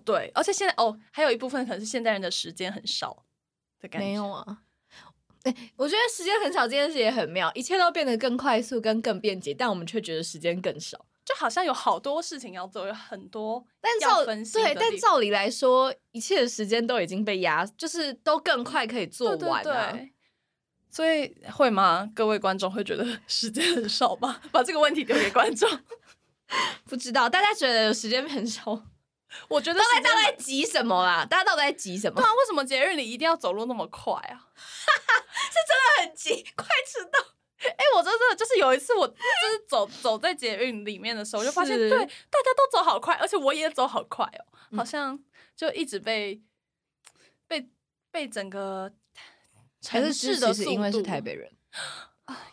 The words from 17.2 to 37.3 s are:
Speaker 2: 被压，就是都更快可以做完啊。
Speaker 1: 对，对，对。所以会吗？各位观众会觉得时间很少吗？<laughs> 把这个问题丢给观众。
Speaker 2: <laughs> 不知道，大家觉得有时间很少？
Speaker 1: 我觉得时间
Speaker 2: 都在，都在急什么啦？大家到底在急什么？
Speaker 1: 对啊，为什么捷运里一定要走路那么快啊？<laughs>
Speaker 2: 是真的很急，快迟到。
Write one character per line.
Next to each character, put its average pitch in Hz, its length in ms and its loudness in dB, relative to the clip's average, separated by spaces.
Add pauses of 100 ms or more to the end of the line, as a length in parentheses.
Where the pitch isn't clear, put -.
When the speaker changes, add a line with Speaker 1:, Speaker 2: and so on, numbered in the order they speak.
Speaker 2:
被 202 140 -2
压， 170 260 2 (120)
就 330 100 -6
是 311 260 -4
都 311 260 0
更 311 240 0
快 254 220 -2
可 233 140 -6
以 170 80 -2
做 226 300 0
完 254 300 0
啊。 233 240 -2
Speaker 1:
对， 233 80 -8
对， - 20 -
对。 269 120 -20 (800)
所 320 200 0
以 302 240 -2 (160)
会 269 160 4
吗？ 196 480 4
各 220 120 2
位 214 100 2
观 190 180 0
众 190 160 -2
会 220 120 -4
觉 190 120 -4
得 233 320 -4
时 - 220 -2
间 320 260 0
很 220 140 -2
少 196 280 2
吗？ 254 280 -4
<laughs> 302 60 -18
把 349 120 4
这 381 80 -4
个 320 80 0
问 294 140 6
题 311 100 0
丢 - 120 2
给 202 160 2
观 285 240 4
众。 415 120 4 (500)
Speaker 2:
<laughs> - 680 -6
不 - 100 -10
知 247 160 -8
道， 240 160 4
大 359 140 4
家 415 140 4
觉 311 120 0
得 226 180 4
有 214 80 4
时 214 140 -6
间 254 220 0
很 262 160 -4
少？ 220 380 -6 (680)
Speaker 1:
我 294 100 2
觉 330 140 -2
得 359 60 2
时 427 60 6 (100)
间 508 80 2
Speaker 2:
都 494 60 4
在， 466 60 6
都 440 60 4
在 415 120 4
急 269 300 -2
什 285 220 0
么 185 180 4
啦？ 170 220 4
大 339 140 2
家 381 40 4
到 392 120 2
底 302 60 2
在 285 120 2
急 185 240 -8
什 208 160 -2
么？ - 80 0
Speaker 1:
对 - 20 4
啊， 453 80 8
为 508 160 4
什 - 60 -4
么 294 100 0
捷 269 280 2
运 359 40 -2
里 240 160 -4
一 247 60 -10
定 285 80 -2
要 330 100 4
走 190 160 -4
路 214 140 -4
那 254 80 -6
么 214 140 -6
快 - 260 -6
啊？ - 400 -12
<laughs> - 20 -
Speaker 2:
是 - 1040 -2 (100)
真 539 380 6
的 330 40 -10
很 311 60 -20
急， - 300 -4 (100)
快 - 120 -8 (200)
迟 415 180 -8
到。 - 260 0 (260)